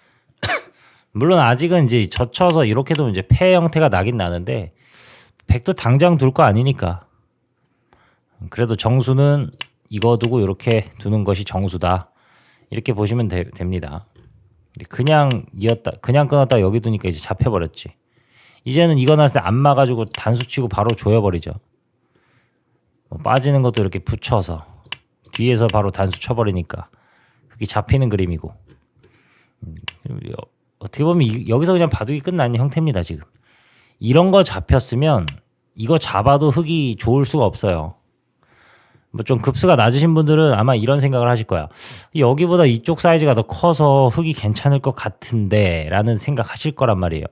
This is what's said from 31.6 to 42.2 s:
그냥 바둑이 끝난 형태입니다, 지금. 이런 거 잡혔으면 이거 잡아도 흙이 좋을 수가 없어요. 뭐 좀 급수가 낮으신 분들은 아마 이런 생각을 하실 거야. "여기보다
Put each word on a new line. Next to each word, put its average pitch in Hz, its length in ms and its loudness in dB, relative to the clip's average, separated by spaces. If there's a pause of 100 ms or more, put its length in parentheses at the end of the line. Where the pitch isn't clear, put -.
그냥 170 180 2
바둑이 139 300 -4
끝난 139 340 -2
형태입니다, 131 480 0
지금. 78 220 -10 (720)
이런 160 320 4
거 190 140 6
잡혔으면 123 840 0 (480)
이거 113 240 0
잡아도 139 520 2
흙이 151 480 -2
좋을 127 280 0
수가 143 180 0
없어요. 90 520 -4 (1160)
뭐 110 120 -10
좀 117 180 0
급수가 170 320 2
낮으신 135 400 4
분들은 156 380 4
아마 117 240 2
이런 127 240 0
생각을 127 280 0
하실 117 160 0
거야. 80 220 -4 (480)
"여기보다 160 500 4